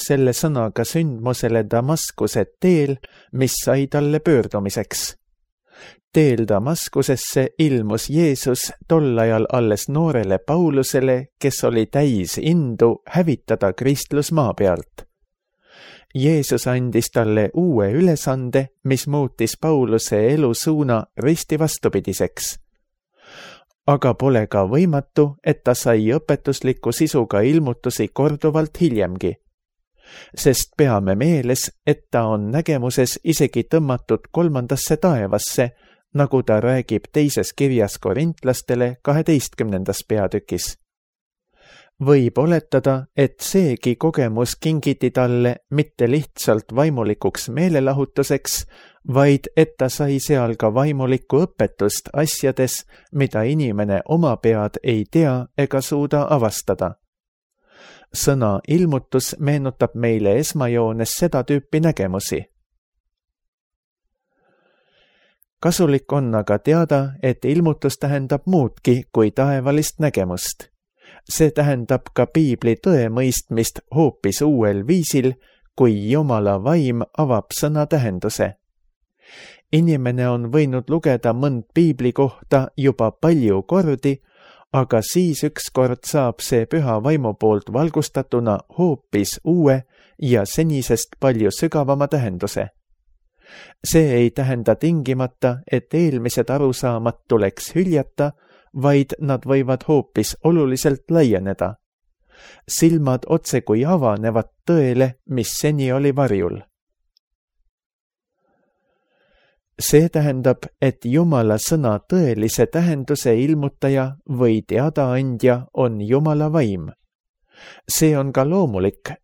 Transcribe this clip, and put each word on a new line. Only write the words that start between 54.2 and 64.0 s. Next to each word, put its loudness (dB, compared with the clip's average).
pead 0
ei 0
tea 2
ega 0
suuda -2
avastada. -2
Sõna 0
ilmutus 0
meenutab -2
meile 0
esmajoones -2
seda 0
tüüpi -2
nägemusi. -2